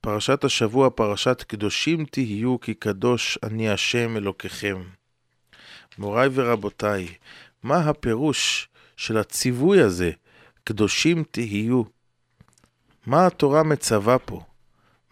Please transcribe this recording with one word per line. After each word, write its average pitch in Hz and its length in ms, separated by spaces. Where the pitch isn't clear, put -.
פרשת 110 440
השבוע, 127 460
פרשת 113 520
קדושים 127 600
תהיו, 120 560
כי 110 140
קדוש 110 680
אני 110 280
השם 117 460
אלוקיכם. 98 680
מוריי 104 340
ורבותיי, 104 760
מה 139 140
הפירוש 147 920
של - 200
הציווי 127 640
הזה, 90 300
קדושים 117 680
תהיו? 117 520
מה 151 200
התורה 151 360
מצווה 127 560
פה? 92 220